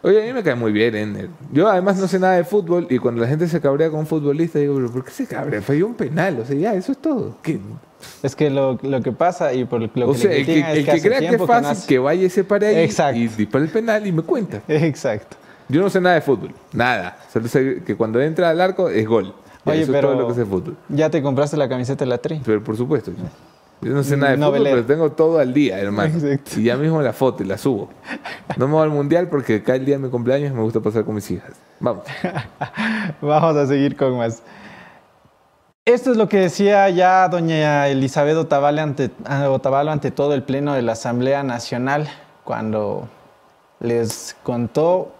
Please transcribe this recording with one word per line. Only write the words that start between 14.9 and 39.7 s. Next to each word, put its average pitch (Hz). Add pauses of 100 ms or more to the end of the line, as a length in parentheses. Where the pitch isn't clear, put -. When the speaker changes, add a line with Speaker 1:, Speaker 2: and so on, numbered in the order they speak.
Speaker 1:
Yo 135
no 196
sé 190
nada 180
de 151
fútbol, 120 (220)
nada. 113 (140)
Solo 113
sé 135
que 107
cuando 113
entra 165
al 165
arco 185
es 107
gol. 104 (300)
Ya, 151
Speaker 2:
Oye, 160
Speaker 1:
eso 135
es -
Speaker 2:
pero 135
Speaker 1:
todo 127
lo 120
que 120
sé 120
de 113
fútbol. 92 (140)
Speaker 2:
¿ya 151
te 156
compraste 143
la 139
camiseta 127
de 131
la 123
Tri? 151
Speaker 1:
Pero 107
por 110
supuesto. 123 (720)
Yo 127
no 139
sé 143
nada 139
de -
Speaker 2:
No 147
Speaker 1:
fútbol, 143
Speaker 2:
velero. 139
Speaker 1:
pero 113
tengo 151
todo 160
al 127
día, 123
hermano. 104
Speaker 2:
Exacto. 143
Speaker 1:
Y 107
ya 117
mismo 156
la 117
foto 120
y -
la 95
subo. 117 (680)
No 127
me 147
voy 156
al 156
mundial 151
porque 120
cada 127
día 139
de 139
mi 131
cumpleaños 131
me 117
gusta 110
pasar 107
con 107
mis 101
hijas. 87 (280)
Vamos. 107 (180)
Speaker 2:
<laughs> 190
Vamos 151
a 143
seguir 139
con 127
más. 117 (1400)
Esto 247
es 226
lo 220
que 208
decía 196
ya 185
doña 156
Elizabeth 139
Otavalo 151
ante, 143 (160)
ah, 139
Otavalo 135